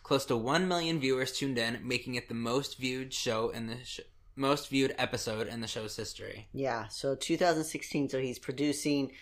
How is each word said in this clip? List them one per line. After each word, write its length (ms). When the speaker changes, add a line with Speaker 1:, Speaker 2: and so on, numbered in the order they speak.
Speaker 1:
close 240
to 100
one 320
million 320
viewers 320
tuned 240
in, 260
making 340
it 120
the 60
most 440
viewed 360
show 340
in 180
the 160
sh-, 180
most 320
viewed 300
episode 500
in 140
the 40
show's 300
history. 560
Speaker 2:
Yeah, 360
so 260
two 240
thousand 260
sixteen, 460
so 100
he's 180
producing, 840